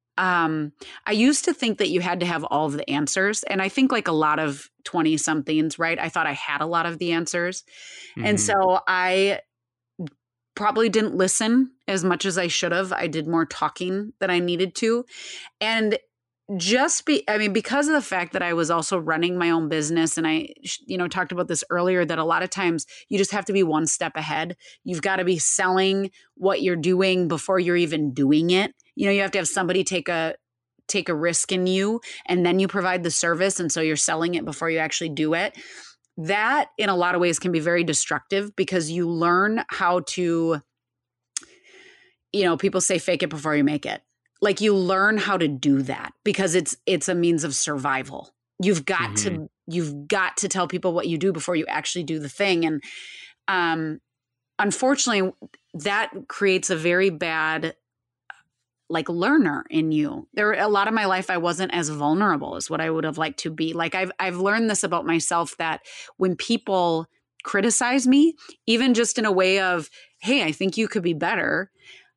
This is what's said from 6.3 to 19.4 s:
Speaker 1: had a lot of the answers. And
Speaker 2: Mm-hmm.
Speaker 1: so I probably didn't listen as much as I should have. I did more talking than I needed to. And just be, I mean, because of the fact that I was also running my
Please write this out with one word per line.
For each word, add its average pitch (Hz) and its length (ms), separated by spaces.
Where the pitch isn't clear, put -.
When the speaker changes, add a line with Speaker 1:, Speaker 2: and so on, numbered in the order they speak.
Speaker 1:
had 147 280
a 156 60
lot 170 180
of 170 140
the 170 140
answers. 175 500
And 208 220
Speaker 2:
Mm-hmm. - 0
Speaker 1:
so 190 500
I 185 520
probably 214 320
didn't 214 280
listen 226 560
as 190 160
much 180 220
as 190 120
I 180 80
should 170 280
have. 185 200
I - 140
did 156 200
more 165 160
talking 185 760
than 196 100
I 180 80
needed 175 380
to. 233 280
And 220 380
just 240 500
be, 294 200
I 214 120
mean, 208 140
because 285 340
of 311 60
the 294 80
fact 180 320
that 180 100
I 175 100
was 165 160
also 170 300
running 165 360
my 175 140